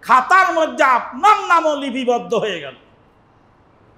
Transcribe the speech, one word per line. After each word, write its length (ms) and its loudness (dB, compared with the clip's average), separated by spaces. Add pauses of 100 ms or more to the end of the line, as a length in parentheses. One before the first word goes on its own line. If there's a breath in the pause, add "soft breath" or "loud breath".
খাতার 540 2
মধ্যে 300 0
আপনার 640 0
নামও 300 0
লিপিবদ্ধ 580 -4
হয়ে 260 -4
গেল। 140 -14 (1200)